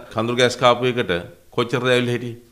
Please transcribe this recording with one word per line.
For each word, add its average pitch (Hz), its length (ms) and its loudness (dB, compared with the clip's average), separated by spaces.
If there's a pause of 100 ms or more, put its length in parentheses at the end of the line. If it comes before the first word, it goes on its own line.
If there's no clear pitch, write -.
කඳුළු 117 320 -2
ගෑස් 123 180 4
කාපු 123 280 2
එකට 120 280 -2 (360)
කොච්චරද 123 400 -2
ඇවිල්ලා 123 280 2
හිටියේ? 117 240 -10 (120)